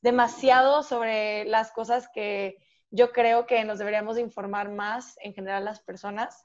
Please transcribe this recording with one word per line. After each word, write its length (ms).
demasiado 840
sobre 640
las 260
cosas 360
que 500
yo 180
creo 360
que 180
nos 160
deberíamos 340
de 80
informar 480
más 520
en 120
general 300
las 160
personas. 640